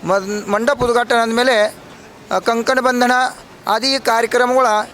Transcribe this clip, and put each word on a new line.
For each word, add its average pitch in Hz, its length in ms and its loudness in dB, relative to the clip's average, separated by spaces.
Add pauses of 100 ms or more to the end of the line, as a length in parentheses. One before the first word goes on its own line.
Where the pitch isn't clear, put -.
ಮದ್-, 196 460 -4
ಮಂಡಪ 240 320 0
ಉದ್ಘಾಟನೆ 240 360 0
ಆದಮೇಲೆ, 226 560 2 (580)
ಆ, 185 60 0
ಕಂಕಣ 233 420 0
ಬಂಧನ 247 320 2 (540)
ಆದಿ 262 340 -2
ಕಾರ್ಯಕ್ರಮಗಳ 240 680 2 (280)